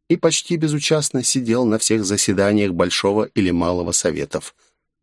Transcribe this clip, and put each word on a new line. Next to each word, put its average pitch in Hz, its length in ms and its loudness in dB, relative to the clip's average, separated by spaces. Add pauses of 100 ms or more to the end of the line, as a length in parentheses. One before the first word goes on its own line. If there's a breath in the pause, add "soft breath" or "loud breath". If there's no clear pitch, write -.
(100)
и 170 60 2
почти 170 400 0
безучастно 151 680 -2
сидел 120 420 0
на 110 140 2
всех 110 260 0
заседаниях 101 680 2
Большого 98 640 0
или 92 160 2
Малого 85 400 -2
Советов. 76 640 -4 (460)